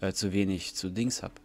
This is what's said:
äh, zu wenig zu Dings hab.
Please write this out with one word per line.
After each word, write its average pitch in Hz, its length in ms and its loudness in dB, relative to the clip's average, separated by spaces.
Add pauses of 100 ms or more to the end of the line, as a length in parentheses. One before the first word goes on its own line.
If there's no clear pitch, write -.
äh, 95 120 2
zu 98 200 0
wenig 95 420 2
zu 95 160 -4
Dings 117 320 -2
hab. - 220 -10